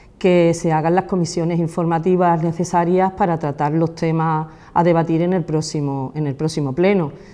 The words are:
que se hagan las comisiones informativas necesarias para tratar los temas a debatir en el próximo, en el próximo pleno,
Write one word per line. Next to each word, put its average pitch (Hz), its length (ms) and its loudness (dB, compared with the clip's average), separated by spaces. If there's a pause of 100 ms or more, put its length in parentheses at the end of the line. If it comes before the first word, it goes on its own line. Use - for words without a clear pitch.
(200)
que 175 340 4
se 170 180 -2
hagan 160 240 2
las 180 100 0
comisiones 170 540 -2
informativas 170 840 0
necesarias 175 720 0
para 180 240 0
tratar 147 360 -2
los 165 220 0
temas 160 520 -2 (260)
a 170 100 2
debatir 165 380 2
en 180 120 0
el 180 100 0
próximo, 143 720 -4
en 151 120 -2
el 135 80 -4
próximo 156 380 -4
pleno, 175 380 2 (220)